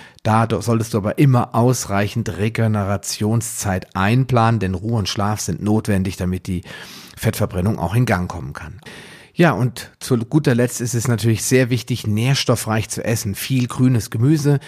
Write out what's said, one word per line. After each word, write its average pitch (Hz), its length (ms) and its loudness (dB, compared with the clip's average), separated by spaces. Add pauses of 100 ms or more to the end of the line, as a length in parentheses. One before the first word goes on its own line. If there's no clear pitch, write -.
(220)
Da 110 240 2
do-, 107 140 0
solltest 113 320 0
du 113 60 0
aber 101 200 -2
immer 127 360 4
ausreichend 107 840 0
Regenerationszeit 104 1600 -2
einplanen, 113 640 2
denn 92 140 -2
Ruhe 107 240 -2
und 95 100 -2
Schlaf 104 320 -2
sind 82 220 -6
notwendig, 101 560 0
damit 90 280 -2
die 90 140 -4 (560)
Fettverbrennung 101 600 0
auch 85 160 -2
in 120 120 4
Gang 90 220 0
kommen 73 240 -8
kann. - 280 -14 (540)
Ja, 165 180 4
und 117 480 -2
zu 127 180 0
guter 143 360 2
Letzt 120 260 0
ist 120 140 -4
es 120 140 -2
natürlich 110 360 2
sehr 127 260 4
wichtig, 123 360 -4
nährstoffreich 110 840 0
zu - 160 -8
essen. 107 300 -2
Viel 123 340 -2
grünes 127 420 2
Gemüse, 143 580 4